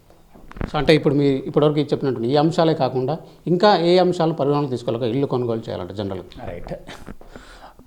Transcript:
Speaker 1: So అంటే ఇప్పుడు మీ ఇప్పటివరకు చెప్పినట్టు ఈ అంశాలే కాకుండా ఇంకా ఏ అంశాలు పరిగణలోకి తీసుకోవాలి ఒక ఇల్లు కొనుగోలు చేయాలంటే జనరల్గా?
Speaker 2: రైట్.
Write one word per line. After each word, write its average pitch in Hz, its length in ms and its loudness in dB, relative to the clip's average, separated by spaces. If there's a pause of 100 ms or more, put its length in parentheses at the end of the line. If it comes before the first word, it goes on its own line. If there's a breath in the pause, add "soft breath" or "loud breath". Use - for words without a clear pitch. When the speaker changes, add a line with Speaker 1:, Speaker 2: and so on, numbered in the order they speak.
(720)
Speaker 1:
So 156 80 -6
అంటే 151 180 6
ఇప్పుడు 147 220 2
మీ 143 60 2 (240)
ఇప్పటివరకు 151 300 2
చెప్పినట్టు 139 420 -2 (100)
ఈ 147 100 2
అంశాలే 160 320 2
కాకుండా 127 400 -2 (380 loud breath)
ఇంకా 180 180 4 (200)
ఏ 180 140 6
అంశాలు 170 360 2
పరిగణలోకి 147 340 0
తీసుకోవాలి 120 260 -4
ఒక 127 140 -2
ఇల్లు 139 200 0
కొనుగోలు 117 340 -2
చేయాలంటే 92 320 -8
జనరల్గా? 98 480 -8
Speaker 2:
రైట్. 87 260 -12 (1120 loud breath)